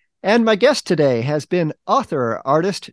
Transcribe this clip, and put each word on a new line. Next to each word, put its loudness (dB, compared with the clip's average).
and 2
my 2
guest 0
today 2
has -4
been -2
author, -2
artist, -2